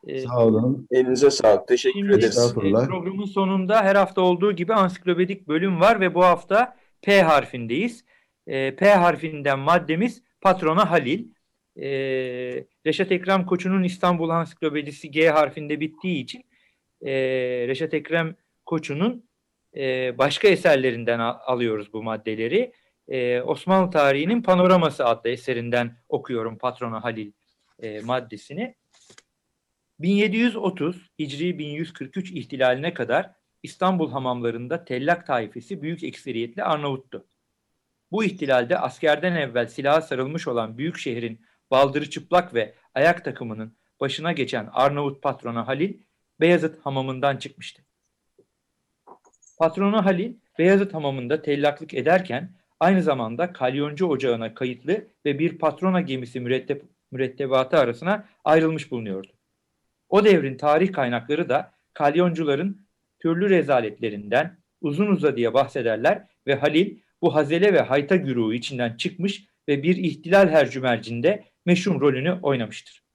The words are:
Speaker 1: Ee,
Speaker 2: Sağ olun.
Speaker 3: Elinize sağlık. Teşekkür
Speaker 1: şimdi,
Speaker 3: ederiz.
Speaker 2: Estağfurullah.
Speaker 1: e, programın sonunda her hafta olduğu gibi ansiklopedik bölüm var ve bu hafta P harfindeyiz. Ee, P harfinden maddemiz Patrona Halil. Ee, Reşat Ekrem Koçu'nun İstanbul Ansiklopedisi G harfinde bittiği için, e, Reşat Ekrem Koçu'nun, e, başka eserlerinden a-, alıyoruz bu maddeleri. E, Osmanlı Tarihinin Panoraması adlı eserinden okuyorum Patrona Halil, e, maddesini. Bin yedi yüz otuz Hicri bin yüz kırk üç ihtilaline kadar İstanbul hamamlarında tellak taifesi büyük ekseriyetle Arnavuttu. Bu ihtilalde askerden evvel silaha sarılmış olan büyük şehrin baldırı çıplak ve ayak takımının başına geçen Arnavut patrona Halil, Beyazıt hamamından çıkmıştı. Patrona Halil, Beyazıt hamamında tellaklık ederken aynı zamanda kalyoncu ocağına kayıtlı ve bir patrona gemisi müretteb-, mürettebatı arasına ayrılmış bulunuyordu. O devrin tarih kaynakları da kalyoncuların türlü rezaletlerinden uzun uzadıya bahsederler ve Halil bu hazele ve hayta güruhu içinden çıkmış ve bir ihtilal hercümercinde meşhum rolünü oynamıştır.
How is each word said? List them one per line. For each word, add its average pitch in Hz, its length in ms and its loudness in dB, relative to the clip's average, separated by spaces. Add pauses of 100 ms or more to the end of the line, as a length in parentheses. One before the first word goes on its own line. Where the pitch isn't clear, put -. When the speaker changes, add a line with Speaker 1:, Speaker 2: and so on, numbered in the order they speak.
Speaker 1:
Ee, 135 120 -8
Speaker 2:
Sağ 123 260 2
olun. 120 460 2
Speaker 3:
Elinize 127 400 6
sağlık. 110 360 4
Teşekkür 127 320 2
Speaker 1:
şimdi, 101 140 2
Speaker 3:
ederiz. 113 120 6
Speaker 2:
Estağfurullah. 113 580 2
Speaker 1:
e, 139 40 0
programın 190 380 -4
sonunda 190 580 2
her 196 120 4
hafta 190 260 2
olduğu 180 300 4
gibi 175 220 -2
ansiklopedik 185 760 0
bölüm 165 320 0
var 214 200 6
ve 175 160 0
bu 180 100 4
hafta 190 500 2 (260)
P 202 200 4
harfindeyiz. 143 840 0 (420)
Ee, 135 280 -4
P 190 180 4
harfinden 151 680 2
maddemiz 165 640 0 (180)
Patrona 180 500 2
Halil. 165 340 0 (520)
Ee, 139 80 -10 (1000)
Reşat 180 260 0
Ekrem 185 340 0
Koçu'nun 185 380 0
İstanbul 180 460 0
Ansiklopedisi 151 840 -6
G 156 180 4
harfinde 151 500 0
bittiği 156 440 -4
için, - 200 -16 (580)
e, 135 100 -8 (560)
Reşat 147 260 -4
Ekrem 160 420 -2 (300)
Koçu'nun, 170 640 -4 (480)
e, 127 400 -4
başka 143 300 2
eserlerinden 127 720 4
a-, 117 260 -2
alıyoruz 113 480 -2
bu 110 100 -8
maddeleri. 113 720 -4 (340)
E, 123 340 -2
Osmanlı 185 500 0
Tarihinin 151 500 2
Panoraması 180 640 4
adlı 117 240 0
eserinden 120 680 -4 (120)
okuyorum 113 480 -4
Patrona 120 460 -6
Halil, 110 280 -8 (480)
e, 107 200 -12
maddesini. 123 760 -8 (1200)
Bin 170 120 0
yedi 202 260 2
yüz 226 180 0
otuz 180 540 -6 (100)
Hicri 151 400 -6
bin 151 100 -10
yüz 160 240 -8
kırk - 240 -12
üç 185 140 -10
ihtilaline 135 600 -2
kadar 131 380 -2 (320)
İstanbul 170 480 -2
hamamlarında 123 760 -6
tellak 147 420 -4
taifesi 123 540 -8
büyük 165 220 -10
ekseriyetle 120 600 -10
Arnavuttu. 143 600 -6 (840)
Bu 214 120 -2
ihtilalde 135 540 0
askerden 151 580 -2
evvel 120 320 -4
silaha 143 340 0
sarılmış 147 460 -6
olan 113 300 -4
büyük 160 200 -8
şehrin 117 440 -8 (300)
baldırı 139 380 2
çıplak 175 440 -2
ve 113 200 -2 (220)
ayak 165 300 2
takımının 113 520 -10 (220)
başına 151 320 -4
geçen 127 420 -4
Arnavut 143 480 0
patrona 120 460 -6
Halil, 151 260 -4 (460)
Beyazıt 160 460 2
hamamından 135 520 -2
çıkmıştı. - 440 -18 (1800)
Patrona 190 480 2
Halil, 196 280 0 (260)
Beyazıt 196 340 4
hamamında 139 480 -4
tellaklık 147 520 -2
ederken 160 600 -2 (260)
aynı 180 240 4
zamanda 135 500 -2
kalyoncu 143 540 -2
ocağına 117 460 -2
kayıtlı 135 540 -4 (180)
ve 143 140 -2
bir 165 180 -2
patrona 180 440 0
gemisi 131 380 -8
müretteb-, 127 420 -4 (300)
mürettebatı 131 680 0
arasına 156 480 0 (180)
ayrılmış 160 480 2
bulunuyordu. 104 400 -8 (800)
O 202 160 6
devrin 156 320 4
tarih 160 360 2
kaynakları 123 560 -2
da 139 220 -2 (220)
kalyoncuların 160 960 0 (320)
türlü 170 300 0
rezaletlerinden 120 1080 0 (240)
uzun 151 260 -2
uzadıya 135 460 0
bahsederler 131 720 0 (200)
ve 139 80 2
Halil 156 420 0 (240)
bu 156 140 2
hazele 170 380 2
ve 147 80 4
hayta 143 340 0
güruhu 120 380 0
içinden 120 440 -6
çıkmış - 480 -6 (220)
ve 143 160 0
bir 180 140 2
ihtilal 180 520 2
hercümercinde 127 920 0 (220)
meşhum 175 360 2
rolünü 147 400 0
oynamıştır. 120 640 -6 (120)